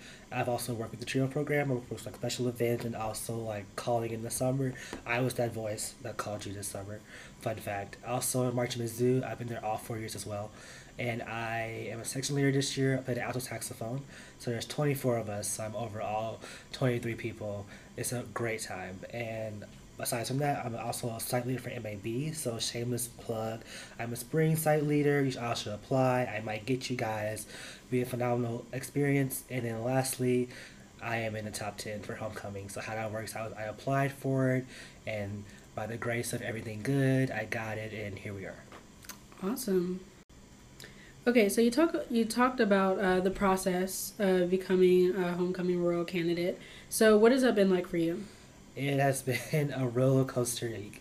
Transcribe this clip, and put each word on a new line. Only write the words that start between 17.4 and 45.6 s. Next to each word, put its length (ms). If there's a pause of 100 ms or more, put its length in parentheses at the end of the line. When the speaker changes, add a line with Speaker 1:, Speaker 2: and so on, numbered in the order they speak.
Speaker 1:
It's 140
a 200
great 300
time. 380 (120)
And 540 (320)
aside 280
from 120
that, 260
I'm 100
also 360
a 100
site 260
leader 140
for 80
M 160
A 120
B. 360
So 260
shameless 500
plug. 520 (380)
I'm 160
a 20
spring 400
site 300
leader. 360
You 100
should, 100
all 120
should 200
apply. 600
I 60
might 240
get 240
you 80
guys. 500 (440)
Be 100
a 60
phenomenal 640
experience. 800
And 160
then 180
lastly, 640 (540)
I 160
am 180
in 80
the 60
top 260
ten 240
for 140
homecoming. 560
So 100
how 140
that 180
works, 240
I, 220
I 60
applied 480
for 400
it, 120 (420)
and 380 (300)
by 120
the 120
grace 340
of 80
everything 420
good, 480
I 140
got 320
it, 160
and 260
here 140
we 140
are. 180 (800)
Speaker 2:
Awesome. 580 (1300)
Okay, 220
so 120
you 120
talk, 220 (140)
you 160
talked 360
about, 400
uh, 180
the 140
process 840
of 300
becoming 640
a 180
homecoming 500